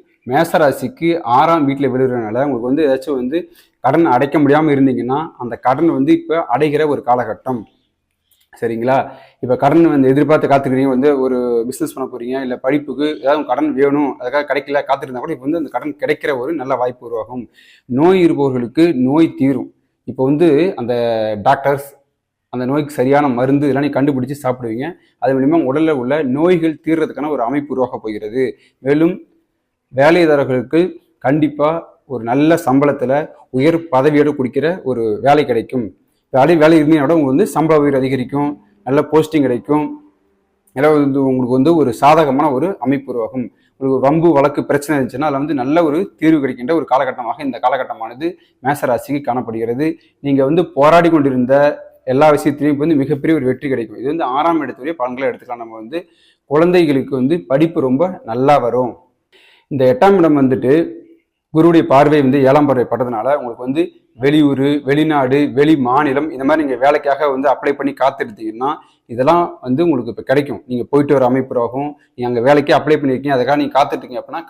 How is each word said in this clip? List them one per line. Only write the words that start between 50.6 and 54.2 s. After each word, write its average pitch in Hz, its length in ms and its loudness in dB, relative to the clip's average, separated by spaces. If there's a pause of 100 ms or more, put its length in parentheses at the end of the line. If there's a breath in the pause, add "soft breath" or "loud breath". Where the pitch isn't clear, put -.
போராடி 165 340 6
கொண்டிருந்த 135 440 2 (580)
எல்லா 147 220 4
விஷயத்திலையும் 143 420 0
இப்ப 147 80 -4
வந்து 156 160 2
மிகப்பெரிய 147 380 0
ஒரு 127 100 -2
வெற்றி 127 240 -4
கிடைக்கும். 110 280 -6
இது 135 120 -4
வந்து 160 140 -4 (100)